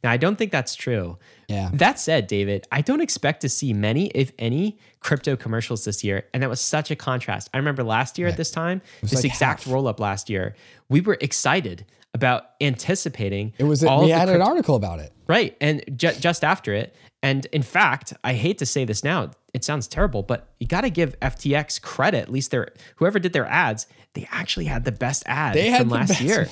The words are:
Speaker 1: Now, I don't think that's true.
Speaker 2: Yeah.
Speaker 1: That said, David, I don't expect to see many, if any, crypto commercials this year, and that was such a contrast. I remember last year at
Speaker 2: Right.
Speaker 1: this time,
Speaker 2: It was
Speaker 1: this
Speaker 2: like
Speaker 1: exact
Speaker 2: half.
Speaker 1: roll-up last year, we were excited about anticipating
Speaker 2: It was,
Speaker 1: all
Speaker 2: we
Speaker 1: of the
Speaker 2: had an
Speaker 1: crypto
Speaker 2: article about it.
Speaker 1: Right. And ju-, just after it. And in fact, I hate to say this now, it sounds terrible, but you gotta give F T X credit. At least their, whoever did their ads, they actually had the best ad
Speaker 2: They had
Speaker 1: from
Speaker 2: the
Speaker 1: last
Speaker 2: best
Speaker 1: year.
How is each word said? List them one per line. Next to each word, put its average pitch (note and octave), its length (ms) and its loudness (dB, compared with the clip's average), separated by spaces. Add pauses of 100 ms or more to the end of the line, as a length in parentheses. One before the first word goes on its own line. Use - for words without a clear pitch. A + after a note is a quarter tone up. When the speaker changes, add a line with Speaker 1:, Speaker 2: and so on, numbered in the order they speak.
Speaker 1:
Now, A#2+ 80 4
I A#2+ 60 4
don't F3+ 200 2
think G#3+ 140 -2
that's - 240 -2
true. F#2 420 -4 (300)
Speaker 2:
Yeah. G2 240 -2
Speaker 1:
That F3 260 4
said, C#3+ 300 0
David, G2+ 460 -2
I C#3+ 80 0
don't C#4+ 200 0
expect - 400 -2
to C#3 80 -2
see C3 220 -2
many, A2 360 0
if C3 300 -2
any, D3 400 -2 (220)
crypto C#3 380 -2
commercials A2+ 480 -4
this G#2 180 -6
year, G2 300 -2
and C3 100 0
that C3 60 -2
was A2+ 100 -4
such - 320 -2
a D3+ 60 -2
contrast. A#2+ 560 -6
I C3 40 -2
remember C#3 280 -2
last A2+ 340 0
year F3 80 0
at E3+ 40 0
Speaker 2:
Right. E3 60 -4
Speaker 1:
this E3 140 -4
time, F3 300 -4 (160)
Speaker 2:
It - 60 -10
was G#2 80 0
Speaker 1:
this C3 120 2
Speaker 2:
like C3+ 80 2
Speaker 1:
exact C3+ 320 0
Speaker 2:
half. B2+ 100 -4
Speaker 1:
roll-up C3 280 0
last G2 280 -4
year, G2+ 260 -2 (340)
we C#3+ 100 6
were F#3+ 220 2
excited B2+ 640 -2 (280)
about B2 300 2 (160)
anticipating A2+ 1000 -2
Speaker 2:
It C3+ 60 0
was, D3 220 2
Speaker 1:
all C#3 140 6
Speaker 2:
we E3+ 40 8
Speaker 1:
of D#3+ 60 8
the E3 100 4
Speaker 2:
had F3+ 80 4
an F#3 80 4
Speaker 1:
crypto F#3 160 6
Speaker 2:
article D#4 240 2
about F2+ 240 -2
it. D2+ 140 -14 (140)
Speaker 1:
Right. - 340 2
And D3 200 2 (140)
ju-, E3 240 2
just E3+ 240 2
after D3+ 300 0
it. G#2+ 200 -4 (300)
And C3+ 300 0
in D3+ 80 2
fact, C#3+ 600 0
I B2+ 120 -2
hate C#3+ 240 0
to C#3+ 80 -4
say C#3 180 0
this A2 180 -2
now, C#3 300 -2 (220)
it B2 100 -4
sounds D3+ 240 -4
terrible, C3+ 340 0
but - 280 -4 (100)
you A#2+ 80 -6
gotta F#3 220 0
give D#3+ 320 0
F C3 180 -4
T C#3 160 0
X D3 240 -2
credit. D#3 440 0
At - 60 -12
least C3 220 -2
their, B2 160 -2 (300)
whoever G3+ 200 2
did F3+ 140 0
their C#3+ 140 0
ads, A#2+ 420 0 (260)
they - 160 -10
actually E3+ 360 -4
had C#3 180 -2
the B2+ 80 -2
best B2+ 340 -4
ad C#3 300 -2
Speaker 2:
They F#3+ 140 4
had A#3+ 100 4
Speaker 1:
from A#3+ 100 4
Speaker 2:
the A#3+ 60 0
Speaker 1:
last G3 140 2
Speaker 2:
best D3+ 120 2
Speaker 1:
year. F3+ 300 2